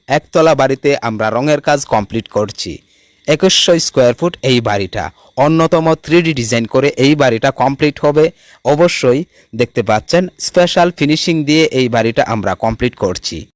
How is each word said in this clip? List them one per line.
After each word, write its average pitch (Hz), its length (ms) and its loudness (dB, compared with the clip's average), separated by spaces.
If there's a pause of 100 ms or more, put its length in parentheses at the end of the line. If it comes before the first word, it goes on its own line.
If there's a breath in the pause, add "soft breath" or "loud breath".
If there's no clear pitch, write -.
একতলা 160 460 2
বাড়িতে 135 360 0 (120)
আমরা 110 280 -4
রঙের 139 300 0
কাজ 143 260 0
কমপ্লিট 110 420 -2
করছি। 104 440 -6 (520 soft breath)
একুশশো 180 540 2
স্কয়ার 123 360 0
ফুট 175 180 -4 (100)
এই 131 180 2
বাড়িটা, 101 440 -4 (320 soft breath)
অন্যতম 160 500 2 (140)
থ্রি 165 220 0
ডি 165 120 0
ডিজাইন 117 320 -2
করে 135 220 0 (100)
এই 139 160 4
বাড়িটা 135 400 0
কমপ্লিট 139 460 -2
হবে। 151 240 2 (400 soft breath)
অবশ্যই 147 560 2 (320 soft breath)
দেখতে 117 300 -4
পাচ্ছেন 110 400 0 (180)
স্পেশাল 175 560 0
ফিনিশিং 156 480 0
দিয়ে 156 280 2
এই 131 160 0
বাড়িটা 113 380 0
আমরা 101 280 -4
কমপ্লিট 113 420 -4
করছি। 90 420 -6 (180)